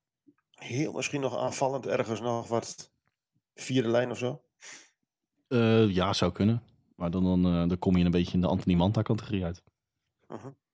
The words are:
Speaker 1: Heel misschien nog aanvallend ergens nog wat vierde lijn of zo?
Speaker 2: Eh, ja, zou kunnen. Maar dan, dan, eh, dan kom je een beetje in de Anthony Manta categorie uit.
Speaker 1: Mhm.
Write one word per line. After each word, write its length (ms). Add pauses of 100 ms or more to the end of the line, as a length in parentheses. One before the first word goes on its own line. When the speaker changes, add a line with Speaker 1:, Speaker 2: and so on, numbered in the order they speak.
(520)
Speaker 1:
Heel 420
misschien 280
nog 160
aanvallend 500
ergens 340
nog 260
wat 440 (600)
vierde 360
lijn 220
of 60
zo? 240 (1040)
Speaker 2:
Eh, 420
ja, 240
zou 180
kunnen. 320 (320)
Maar 160
dan, 120
dan, 220
eh, 220
dan 120
kom 180
je 80
een 60
beetje 220
in 80
de 60
Anthony 280
Manta 260
categorie 420
uit. 200 (640)
Speaker 1:
Mhm. 220 (240)